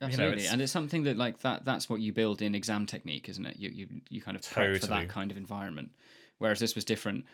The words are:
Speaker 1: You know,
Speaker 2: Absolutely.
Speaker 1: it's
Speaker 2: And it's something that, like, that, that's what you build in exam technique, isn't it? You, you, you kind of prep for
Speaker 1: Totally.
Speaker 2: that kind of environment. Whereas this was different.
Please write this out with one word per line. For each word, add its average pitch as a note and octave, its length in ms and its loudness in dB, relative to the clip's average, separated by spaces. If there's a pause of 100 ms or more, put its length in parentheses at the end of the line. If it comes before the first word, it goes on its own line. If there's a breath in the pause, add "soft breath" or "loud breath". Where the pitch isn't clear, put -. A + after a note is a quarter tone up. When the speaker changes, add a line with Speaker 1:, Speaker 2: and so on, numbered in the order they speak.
Speaker 1:
You C#3 60 -4
know, B2+ 60 -2
Speaker 2:
Absolutely. G#2 320 4
Speaker 1:
it's F#2 80 4
Speaker 2:
And B2+ 100 4
it's C3+ 100 0
something D#3+ 320 0
that, B2+ 140 2
like, A#2 220 0
that, B2+ 260 0
that's - 240 0
what A2+ 100 0
you G#2+ 120 0
build A2 280 4
in G#2 140 2
exam G#2 320 0
technique, D2+ 420 -8
isn't F#2 160 -8
it? - 140 -8
You, G2 100 -6
you, - 200 -10 (200)
you - 140 -8
kind G2 140 -6
of F#2 60 -8
prep G2 320 2
for F#2+ 40 4
Speaker 1:
Totally. G#2 220 0
Speaker 2:
that F2+ 100 -2
kind G2 200 -4
of F#2+ 60 -8
environment. G2 540 -8 (480 soft breath)
Whereas G#2+ 200 4
this A#2 160 2
was G#2+ 120 -4
different. G#2 480 -2